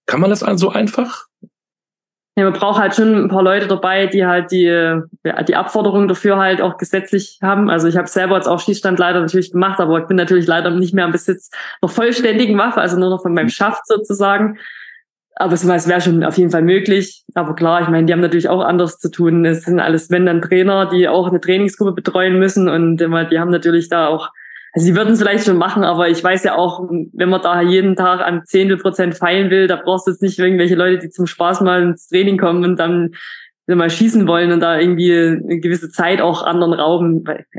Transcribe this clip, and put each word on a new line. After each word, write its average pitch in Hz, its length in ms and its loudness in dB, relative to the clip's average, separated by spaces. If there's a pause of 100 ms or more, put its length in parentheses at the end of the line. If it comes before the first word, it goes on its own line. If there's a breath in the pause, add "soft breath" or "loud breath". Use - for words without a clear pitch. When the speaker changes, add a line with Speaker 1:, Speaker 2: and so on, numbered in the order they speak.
Speaker 1:
Kann 143 140 0
man 196 100 2
das 208 100 -2
also 190 280 0
einfach? - 580 -4 (1120)
Speaker 2:
Ja, 196 80 2
man 190 80 2
braucht 202 260 -2
halt 196 160 0
schon 220 300 2
ein - 20 0
paar 185 160 0
Leute 190 240 2
dabei, 190 400 0
die 190 180 0
halt 175 260 0
die, 180 120 2
ja, 165 800 -2
die 160 120 0
Abforderung 202 520 0
dafür 196 300 0
halt 190 240 0
auch 185 160 -2
gesetzlich - 640 -6
haben. 196 280 0
Also 165 200 0
ich 170 80 2
habe 175 100 -2
selber 185 280 0
jetzt 185 120 -2
auch 175 120 0
Schießstand 190 400 -2
leider 180 200 0
natürlich 175 320 -2
gemacht, 190 300 0
aber 160 180 0
ich 165 80 -8
bin 190 80 0
natürlich 175 320 2
leider 170 220 0
nicht 175 240 -2
mehr 190 100 2
am 170 80 -2
Besitz - 380 -4 (320 loud breath)
einer 185 80 0
vollständigen 233 680 0
Waffe, 220 220 0
also 170 180 0
nur 185 120 2
noch 185 120 -2
von 175 120 -2
meinem 165 160 0
Schaft - 360 -4
sozusagen. 208 720 0 (760 loud breath)
Aber 175 180 -2
es, 175 100 0
es 175 260 0
wäre 175 120 2
schon 165 220 2
auf 160 140 -2
jeden 175 140 4
Fall 165 100 2
möglich. 190 720 0
Aber 156 200 -4
klar, 165 280 0
ich 165 80 -2
meine, 165 160 2
die 170 80 4
haben 170 80 0
natürlich 165 260 0
auch 185 140 0
anderes 175 360 0
zu 160 140 -6
tun. 170 320 2
Es 165 200 0
sind 175 180 0
alles, 160 280 -2
wenn 180 160 2
dann 170 160 0
Trainer, 185 460 2
die 180 220 2
auch 175 180 2
eine 180 140 0
Trainingsgruppe 190 500 0
betreuen 185 480 0
müssen. 190 300 2
Und 165 320 0
immer, 165 240 0
die 165 140 0
haben 170 120 0
natürlich 170 380 0
da 170 180 0
auch, 156 220 -4 (440 loud breath)
also 165 140 2
die 175 80 4
würden 214 180 2
es 220 60 2
vielleicht 208 260 0
schon 185 120 4
machen, 190 260 0
aber 175 240 0
ich 165 160 0
weiß 185 220 0
ja - 100 0
auch, 175 320 -2 (260)
wenn 185 160 -2
man 185 120 0
da 175 200 0
jeden 185 360 2
Tag 180 240 0
an 170 240 -4
Zehntel 190 320 2
Prozent 180 380 -2
feilen 185 340 0
will, 190 180 2
da 180 80 0
brauchst 180 320 -4
du 190 40 2
jetzt 175 100 -6
nicht 190 180 -2
irgendwelche 180 360 2
Leute, 180 220 2
die 175 120 -10
zum 175 180 -4
Spaß 185 340 -2
mal 180 200 2
ins 175 260 -2
Training 196 300 0
kommen 175 260 0
und 180 140 0
dann 170 340 0 (560 loud breath)
mal 170 220 2
schießen 220 380 2
wollen 170 240 2
und 170 80 2
da 170 200 0
irgendwie 175 340 2
eine 165 460 0
gewisse 170 300 -4
Zeit 180 320 -2
auch 165 220 -2
anderen 170 300 0
rauben. 165 520 0
Weil - 200 -8 (140)